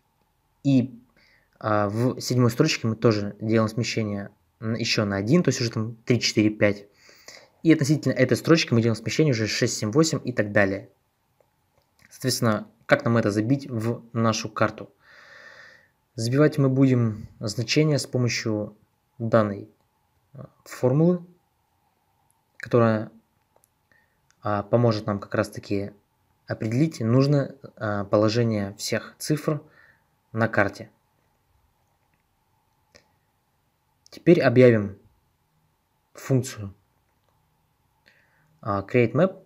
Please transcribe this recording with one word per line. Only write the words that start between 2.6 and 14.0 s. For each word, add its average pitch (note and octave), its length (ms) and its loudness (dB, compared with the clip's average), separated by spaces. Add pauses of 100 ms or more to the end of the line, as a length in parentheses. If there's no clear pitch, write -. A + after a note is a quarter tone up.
мы A2 100 -2
тоже G#2 440 0
делаем A2 280 2
смещение G#2 640 -6 (300)
н-, A#2 160 -6
еще A#2 280 -2
на G2+ 120 -2
один, A#2+ 260 2
то F3 60 0
есть B2+ 120 -2
уже A#2 100 -2
там A2+ 260 -6 (100)
три, A#2+ 140 2
четыре, G#2+ 280 2
пять. G#2+ 380 -2 (760)
И D#3+ 100 4
относительно C#3+ 400 2
этой B2+ 240 2
строчки - 380 2
мы A#2 80 4
делаем A2+ 140 0
смещение D#3 340 0
уже A2 160 0
шесть, - 300 -2
семь, G#2+ 160 -6
восемь D#3+ 320 2
и B2+ 80 -6
так G#2 180 -2
далее. G2 400 0 (1200)
Соответственно, A#2+ 580 -2 (180)
как - 180 2
нам A#2 120 2
это A2 140 2
забить A2 400 -2
в A#2 320 -6 (100)